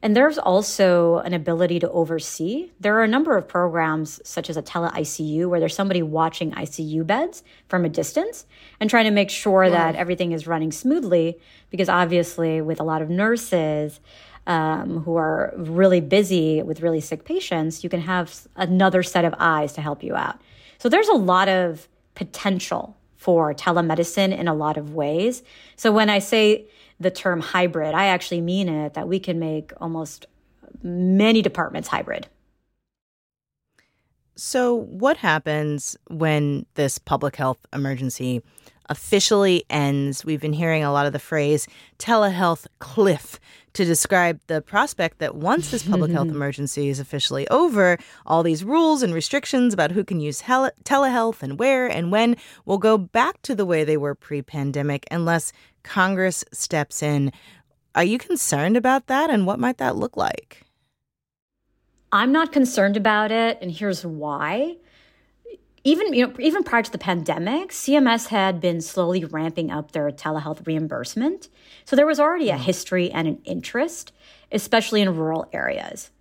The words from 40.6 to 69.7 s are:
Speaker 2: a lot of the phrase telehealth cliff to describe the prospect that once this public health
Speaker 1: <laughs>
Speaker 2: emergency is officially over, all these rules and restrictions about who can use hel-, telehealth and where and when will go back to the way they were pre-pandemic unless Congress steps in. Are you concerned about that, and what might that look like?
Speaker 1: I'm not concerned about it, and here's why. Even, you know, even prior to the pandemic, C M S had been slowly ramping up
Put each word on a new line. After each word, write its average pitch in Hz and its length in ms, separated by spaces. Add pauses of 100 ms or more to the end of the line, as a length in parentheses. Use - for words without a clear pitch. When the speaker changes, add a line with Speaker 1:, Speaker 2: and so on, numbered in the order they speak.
Speaker 2:
a 143 100
lot 143 140
of 135 60
the 147 60
phrase 147 480 (300)
telehealth 190 720 (120)
cliff 190 600 (340)
to 202 100
describe 170 640
the 156 140
prospect 202 580
that 156 160
once 185 360
this 233 120
public 170 280
health 156 160
Speaker 1:
<laughs> 151 120
Speaker 2:
emergency 143 480
is 139 140
officially 139 480
over, 208 480 (280)
all 165 160
these 165 220
rules 302 400
and 180 100
restrictions 247 600
about 170 180
who 190 140
can 170 160
use 147 200
hel-, 262 300 (140)
telehealth 247 580
and 139 160
where 254 280
and 170 220
when 233 280 (260)
will 196 140
go 220 200
back 262 440
to - 120
the 202 120
way 165 180
they 156 140
were 143 180
pre-pandemic 143 960
unless 165 400 (320)
Congress 185 600 (100)
steps - 500
in. 143 280 (640)
Are 170 80
you 208 140
concerned 196 580
about 254 320
that, 285 220
and 208 160
what 196 140
might 247 180
that 254 180
look - 220
like? - 460 (1500)
Speaker 1:
I'm 226 200
not 320 200
concerned 214 460
about 214 340
it, 226 300
and 185 80
here's 185 340
why. 160 720 (1080)
Even, 339 320
you 240 100
know, 247 140
even 320 240
prior 233 180
to 208 100
the 202 60
pandemic, 185 720
C - 240
M 269 120
S 226 180
had 190 340
been 170 220
slowly 180 420
ramping 160 460
up - 220